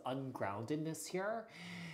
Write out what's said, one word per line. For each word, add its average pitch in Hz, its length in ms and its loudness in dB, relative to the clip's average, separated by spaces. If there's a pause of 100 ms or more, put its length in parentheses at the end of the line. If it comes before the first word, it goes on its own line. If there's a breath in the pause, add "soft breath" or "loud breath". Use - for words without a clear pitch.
ungroundedness 131 1040 2
here 214 400 2 (460 loud breath)